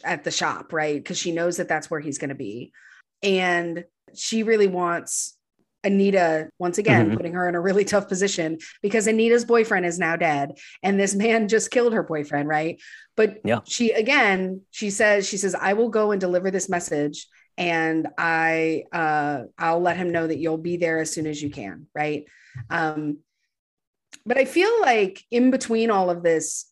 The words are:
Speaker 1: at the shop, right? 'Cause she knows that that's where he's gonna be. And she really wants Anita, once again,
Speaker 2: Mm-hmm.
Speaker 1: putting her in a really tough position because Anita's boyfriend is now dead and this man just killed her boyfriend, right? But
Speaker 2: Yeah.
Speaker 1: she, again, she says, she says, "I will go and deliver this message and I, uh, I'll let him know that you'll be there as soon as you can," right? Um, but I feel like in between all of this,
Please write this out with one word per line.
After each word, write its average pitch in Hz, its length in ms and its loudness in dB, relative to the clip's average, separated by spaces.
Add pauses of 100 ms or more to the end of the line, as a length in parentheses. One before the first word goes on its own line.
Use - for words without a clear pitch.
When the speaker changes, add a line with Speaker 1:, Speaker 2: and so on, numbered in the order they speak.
Speaker 1:
at 160 200 -4
the 160 80 -4
shop, - 420 -4
right? 151 300 -2
'Cause 180 140 -8
she 175 140 -4
knows 170 260 -2
that 175 100 -4
that's 156 220 -4
where 160 100 -4
he's 143 200 -8
gonna 139 160 -6
be. 120 360 -12 (520)
And 175 640 0 (280)
she 220 300 -4
really 208 240 4
wants 175 720 -4 (460)
Anita, 190 640 2 (100)
once 175 180 -2
again, 208 300 4
Speaker 2:
Mm-hmm. - 100 0
Speaker 1:
putting 170 160 -6
her 180 160 -2
in 175 60 -2
a 170 60 -2
really 196 240 2
tough 196 220 0
position 180 500 -2 (240)
because 208 260 0
Anita's 226 380 4
boyfriend 220 400 2
is 170 140 -2
now 165 160 0
dead 151 380 0 (300)
and 196 160 2
this 196 160 2
man 220 320 2
just 214 240 2
killed 240 220 2
her 180 100 0
boyfriend, 147 440 -4
right? 156 320 -2 (380)
But 214 260 2
Speaker 2:
Yeah. 220 220 0
Speaker 1:
she, 226 260 0
again, 196 680 2 (100)
she 208 180 -6
says, 208 380 2
she 208 100 -6
says, 196 180 -2
"I 190 180 0
will 226 160 2
go 214 220 0
and 196 100 0
deliver 180 300 0
this 185 180 -4
message 151 580 -4 (300)
and 160 500 0 (100)
I, 160 640 0 (100)
uh, 151 500 -2 (140)
I'll 170 240 0
let 175 160 0
him 180 140 -2
know 165 160 0
that 160 100 -4
you'll 160 200 -2
be 175 200 -6
there 165 220 0
as 156 120 -4
soon 156 160 -6
as 151 140 -8
you 143 80 -6
can," 101 460 -12
right? 151 300 -4 (440)
Um, 156 480 -4 (1080)
but 247 120 0
I 262 80 2
feel 359 240 2 (120)
like 220 500 2
in 247 200 4
between 226 380 0
all 190 220 2
of 170 100 -4
this, 160 500 -2